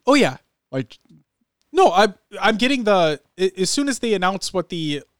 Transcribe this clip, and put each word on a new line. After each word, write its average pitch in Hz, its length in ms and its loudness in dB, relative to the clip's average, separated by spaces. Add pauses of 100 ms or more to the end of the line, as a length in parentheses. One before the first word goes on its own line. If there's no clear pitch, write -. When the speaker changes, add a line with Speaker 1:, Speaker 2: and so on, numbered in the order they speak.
Speaker 1:
Oh, 254 100 2
yeah. 165 220 2 (340)
Speaker 2:
Like, 135 280 -8 (720)
Speaker 1:
No, 339 200 4
I, 196 220 2 (260)
I'm 208 180 0
getting 254 260 0
the, 175 360 2 (180)
a-, 190 240 -2
as 180 80 0
soon 285 200 -2
as 254 100 -6
they 226 140 -2
announce 190 400 -4
what 175 160 -4
the 151 340 -6 (160)